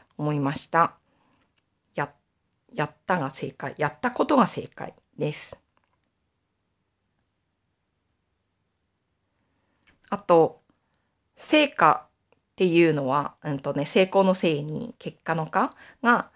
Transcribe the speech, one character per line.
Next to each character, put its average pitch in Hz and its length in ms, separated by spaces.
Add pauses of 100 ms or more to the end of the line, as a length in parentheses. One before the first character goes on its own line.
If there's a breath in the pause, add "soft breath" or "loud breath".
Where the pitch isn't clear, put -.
(180 soft breath)
思 147 160
い 143 60
ま 139 160
し - 120
た。 165 280 (1000)
や-、 147 160 (640)
や 151 120
っ 147 60 (140)
た 180 140
が 139 100
正 139 220
解。 - 260
や 147 120
っ - 120
た 247 100
こ 294 140
と 302 100
が 226 120
正 - 200
解 - 260 (240)
で 147 140
す。 - 260 (4000)
あ 202 80
と、 - 440 (760)
成 302 320
果 - 400 (260)
っ - 40 (180)
て 190 100
い 170 240
う 156 40
の 139 140
は、 139 360
う 156 80
ん 139 80
と 143 140
ね、 143 120
成 190 180
功 190 200
の 185 100
せ 185 160
い 147 140
に - 340
結 - 260
果 165 120
の 160 100
果 226 260 (300 soft breath)
が 240 340